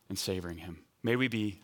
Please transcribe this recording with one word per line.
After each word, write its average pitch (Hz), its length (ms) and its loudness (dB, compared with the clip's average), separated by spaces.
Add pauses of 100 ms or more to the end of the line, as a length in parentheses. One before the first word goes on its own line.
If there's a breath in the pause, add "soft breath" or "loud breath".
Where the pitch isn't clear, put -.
(100)
and 98 80 -4
savoring 87 400 -2
him." 82 260 -12 (180)
May 117 140 4
we 131 100 4
be 107 380 0